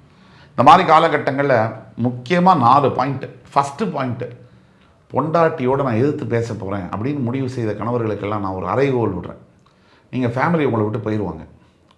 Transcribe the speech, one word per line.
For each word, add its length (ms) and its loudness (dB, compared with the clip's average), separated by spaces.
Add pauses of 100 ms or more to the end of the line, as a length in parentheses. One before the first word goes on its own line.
(560)
இந்த 60 2
மாதிரி 260 6
காலகட்டங்கள்ல 840 2 (300)
முக்கியமா 540 2
நாலு 360 4
பாயிண்ட். 360 -4 (240)
ஃபர்ஸ்ட் 400 -2
பாயிண்ட், 360 -6 (840)
பொண்டாட்டியோட 720 0
நான் 120 -2
எதிர்த்து 320 0
பேச 280 -2
போறேன் 300 -6 (120)
அப்படின்னு 220 0
முடிவு 300 -2
செய்த 240 -4
கணவர்களுக்கெல்லாம் 680 -2
நான் 120 -4
ஒரு 140 -6
அறைகோல் 480 0
விடுறேன். 280 -10 (680)
நீங்க 160 -2
ஃபேமிலி 380 0
உங்களை 220 0
விட்டு 240 -4
போயிடுவாங்க. 360 -4 (520)